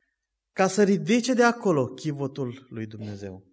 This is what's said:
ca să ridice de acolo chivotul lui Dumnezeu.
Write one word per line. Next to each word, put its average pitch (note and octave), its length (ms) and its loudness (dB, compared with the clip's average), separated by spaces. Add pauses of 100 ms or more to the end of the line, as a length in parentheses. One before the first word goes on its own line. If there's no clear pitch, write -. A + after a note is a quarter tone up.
(520)
ca F#3+ 160 2
să G3 160 2
ridice G3+ 500 2
de A#3+ 100 4
acolo F#3+ 500 2
chivotul C#3 760 -8
lui A2+ 160 -10
Dumnezeu. G2+ 680 -12